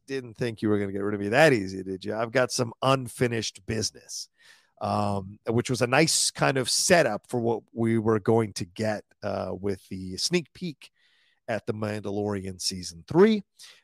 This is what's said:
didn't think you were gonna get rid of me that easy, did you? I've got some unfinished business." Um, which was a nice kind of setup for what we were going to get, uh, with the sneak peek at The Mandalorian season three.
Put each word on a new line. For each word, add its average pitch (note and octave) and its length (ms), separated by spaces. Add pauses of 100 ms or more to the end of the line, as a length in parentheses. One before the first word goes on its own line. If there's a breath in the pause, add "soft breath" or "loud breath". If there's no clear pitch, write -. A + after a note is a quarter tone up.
didn't B2+ 280
think A#2 260
you A2 80
were G#2 100
gonna G2+ 140
get G2 120
rid G#2 100
of G2+ 60
me G2+ 80
that C#3+ 240
easy, F#2+ 320
did F#2+ 200
you? G#2 120
I've A2+ 160
got B2+ 180
some A#2 320
unfinished B2 840
business." - 640 (520 soft breath)
Um, G2+ 640
which A#2 240
was A#2+ 100
a B2+ 60
nice C#3+ 440
kind C#3+ 280
of B2 100
setup C#3+ 600
for B2 120
what A#2 220 (100)
we A2+ 240
were A2 220
going A2+ 360
to G2+ 120
get, G#2+ 380 (180)
uh, G2 360
with F#2+ 300
the F#2 300
sneak E3+ 340
peek - 380 (560)
at A2 180
The A2+ 80
Mandalorian G#2 880
season E2+ 460
three. G#3 380 (380 loud breath)